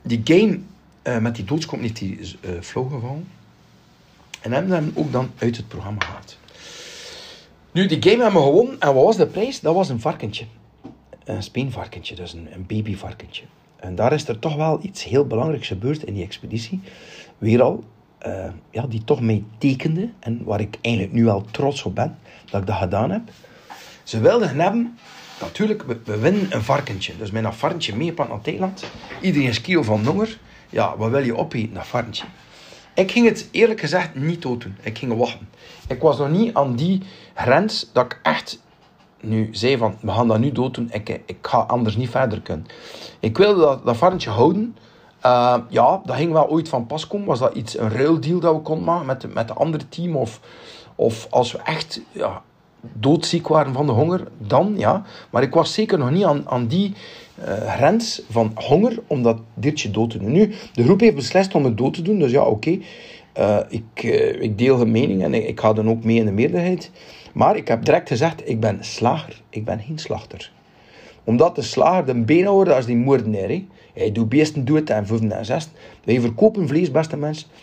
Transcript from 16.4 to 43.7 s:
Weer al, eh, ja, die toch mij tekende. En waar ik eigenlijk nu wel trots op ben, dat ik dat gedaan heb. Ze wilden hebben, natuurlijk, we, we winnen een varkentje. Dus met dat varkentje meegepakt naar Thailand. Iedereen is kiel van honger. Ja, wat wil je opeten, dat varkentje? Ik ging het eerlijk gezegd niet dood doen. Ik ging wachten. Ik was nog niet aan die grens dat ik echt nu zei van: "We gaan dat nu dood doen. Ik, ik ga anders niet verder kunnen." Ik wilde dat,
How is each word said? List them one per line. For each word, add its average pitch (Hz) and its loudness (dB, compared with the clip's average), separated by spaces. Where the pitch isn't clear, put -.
Weer 113 4
al, 160 2
eh, 95 -10
ja, 117 -6
die 110 -6
toch 139 0
mij 110 2
tekende. 160 0
En 120 -6
waar 101 -4
ik - -8
eigenlijk 117 -2
nu 117 4
wel 101 4
trots 139 -2
op 95 -6
ben, 139 -4
dat 98 -2
ik 95 -8
dat 107 -2
gedaan 101 -2
heb. 220 -2
Ze - -6
wilden 170 4
hebben, 202 0
natuurlijk, - -4
we, 117 -8
we 107 -4
winnen 185 2
een 120 -2
varkentje. 110 -4
Dus 107 -8
met 110 -2
dat 98 -2
varkentje 160 -4
meegepakt 160 -4
naar 110 -10
Thailand. 190 -6
Iedereen 143 2
is 110 -2
kiel 175 2
van 107 0
honger. 196 -2
Ja, 107 -2
wat 110 -2
wil 139 0
je 120 -2
opeten, 113 -4
dat 90 -12
varkentje? 117 -6
Ik 190 2
ging 240 6
het - 2
eerlijk 220 4
gezegd 170 -2
niet 160 -2
dood 120 -4
doen. 95 -14
Ik 107 -10
ging 120 -4
wachten. - -2
Ik 123 -6
was 147 4
nog 143 0
niet 220 2
aan 135 0
die 185 0
grens 170 0
dat 123 4
ik - -14
echt - -4
nu 110 0
zei 123 0
van: 107 0
"We 98 -4
gaan 117 2
dat 110 4
nu 139 2
dood 123 -2
doen. 117 -6
Ik, - -8
ik - -14
ga - 0
anders 113 0
niet 120 -4
verder 123 -2
kunnen." 82 -8
Ik 110 -2
wilde 196 6
dat, 139 4